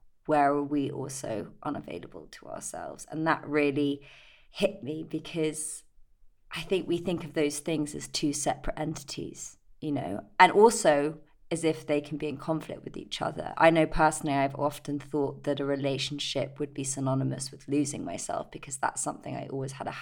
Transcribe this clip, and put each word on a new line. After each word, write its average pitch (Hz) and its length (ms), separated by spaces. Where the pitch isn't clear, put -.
where 147 260
are 143 100
we 143 280
also - 580
unavailable - 680
to - 160
ourselves? - 640
And 160 160
that - 220
really 147 540
hit - 320
me, 156 260
because 156 760
I 165 80
think 180 260
we 170 100
think 170 260
of 143 100
those 147 260
things 151 340
as 143 140
two - 240
separate - 460
entities, - 800
you 156 120
know, 110 320
and 180 140
also 160 680
as 165 120
if 160 200
they 147 160
can 147 160
be 151 120
in 139 80
conflict - 480
with - 120
each - 240
other. - 380
I 165 120
know 165 140
personally, 156 520
I've 139 180
often 143 460
thought 135 440
that 143 140
a 143 60
relationship 139 960
would 143 120
be 139 120
synonymous 135 640
with - 160
losing 143 380
myself, - 480
because - 240
that's - 260
something - 320
I - 140
always 135 240
had - 160
a - 140